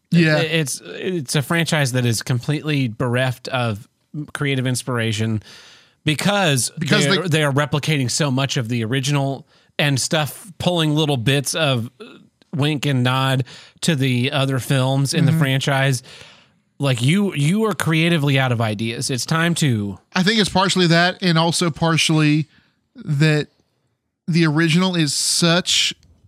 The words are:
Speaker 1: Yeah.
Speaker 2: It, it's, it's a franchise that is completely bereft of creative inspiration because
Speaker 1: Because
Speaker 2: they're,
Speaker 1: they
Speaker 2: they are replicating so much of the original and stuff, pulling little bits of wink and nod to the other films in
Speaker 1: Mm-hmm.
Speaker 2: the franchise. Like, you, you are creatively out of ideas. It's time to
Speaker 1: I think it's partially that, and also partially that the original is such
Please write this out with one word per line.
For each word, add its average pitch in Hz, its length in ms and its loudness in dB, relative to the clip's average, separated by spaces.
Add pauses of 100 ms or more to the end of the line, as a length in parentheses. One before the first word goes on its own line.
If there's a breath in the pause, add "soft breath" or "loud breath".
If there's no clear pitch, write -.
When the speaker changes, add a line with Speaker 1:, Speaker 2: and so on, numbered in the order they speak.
(100)
Speaker 1:
Yeah. 160 280 4
Speaker 2:
It, 160 140 0
it's, 160 320 -2
it's 175 500 -6
a 151 80 2
franchise 156 500 0
that 127 140 0
is 113 160 0
completely 139 680 -2
bereft 123 600 -2
of 120 400 -4 (440)
creative 139 340 -2
inspiration 113 760 -2 (600 loud breath)
because 156 760 0
Speaker 1:
Because 147 260 0
Speaker 2:
they're, 185 180 2
Speaker 1:
they 185 60 -4
Speaker 2:
they 156 160 2
are 143 80 0
replicating 143 580 0
so 147 200 0
much 135 260 0
of 120 120 -2
the 117 160 -2
original 135 600 -2 (320 soft breath)
and 143 220 2
stuff, 156 580 -4
pulling 165 360 0
little 147 240 2
bits 135 360 0
of 131 360 0 (640)
wink 143 320 -2
and 131 180 0
nod 131 400 0 (380 loud breath)
to 170 120 2
the 127 380 0
other 135 260 0
films 135 560 0
in 165 100 2
Speaker 1:
Mm-hmm. 160 100 4
Speaker 2:
the 160 40 2
franchise. 135 640 2 (760 loud breath)
Like, 127 220 0
you, 175 320 2
you 160 300 0
are 208 100 0
creatively 160 640 2
out 127 140 0
of 113 80 0
ideas. 113 500 -4
It's 127 160 -4
time 165 300 0
to 107 420 -2 (160)
Speaker 1:
I 185 80 2
think 220 180 2
it's 190 80 2
partially 185 380 2
that, 170 360 2
and 175 140 2
also 165 340 0
partially 156 760 2 (480 soft breath)
that 151 540 0 (800)
the 165 200 2
original 165 500 2
is 156 160 0
such - 800 0 (360)